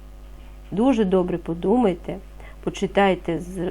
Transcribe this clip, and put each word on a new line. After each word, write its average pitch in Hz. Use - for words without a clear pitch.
дуже 220
добре 180
подумайте, 185
почитайте 185
з 180